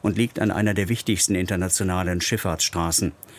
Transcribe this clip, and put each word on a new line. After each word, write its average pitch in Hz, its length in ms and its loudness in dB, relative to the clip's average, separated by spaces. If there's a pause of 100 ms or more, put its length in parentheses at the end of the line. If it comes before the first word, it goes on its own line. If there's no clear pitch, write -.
und 104 140 0
liegt 117 240 0
an 107 100 2
einer 104 240 2
der 98 140 0
wichtigsten 104 480 0
internationalen 90 840 0
Schifffahrtsstraßen. 85 920 0 (260)